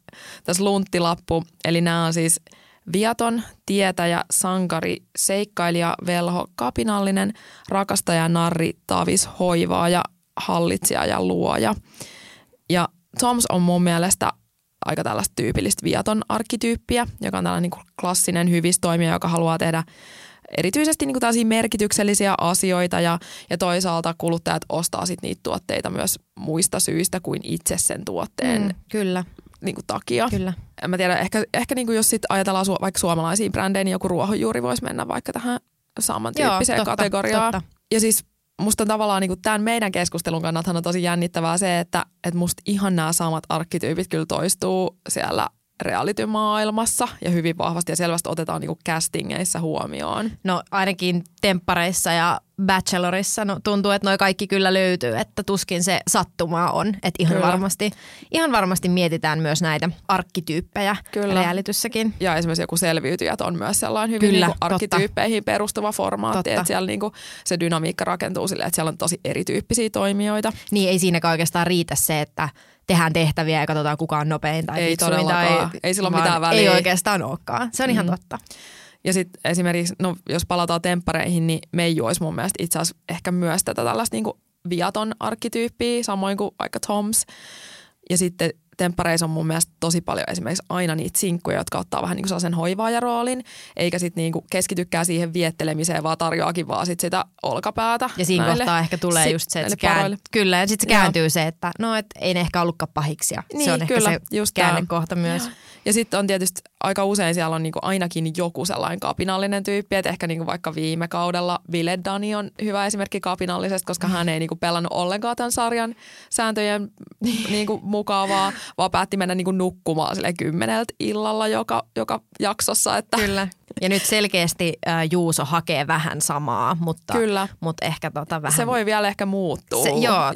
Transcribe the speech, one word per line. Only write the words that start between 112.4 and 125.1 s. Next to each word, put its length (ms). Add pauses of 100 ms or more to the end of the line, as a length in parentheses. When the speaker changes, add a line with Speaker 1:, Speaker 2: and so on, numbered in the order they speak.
Speaker 1:
hyvä 220
esimerkki 360
kapinallisesta, 680
koska 200
hän 220
ei 100
niinku 160
pelannut 380
ollenkaan 420
tän 160
sarjan 440 (340)
sääntöjen 600 (300)
Speaker 2:
<laughs> 300
Speaker 1:
niinku 340
mukaan, 460
vaan, 240 (240)
vaan 140
päätti 260
mennä 180
niinku 160
nukkumaan 640
sille 180
kymmeneltä 640
illalla 480
joka, 380 (100)
joka 260 (180)
jaksossa, 580
että 200
Speaker 2:
Kyllä. 300 (340)
Ja 80
nyt 160
selkeästi, 680 (140)
äh, 240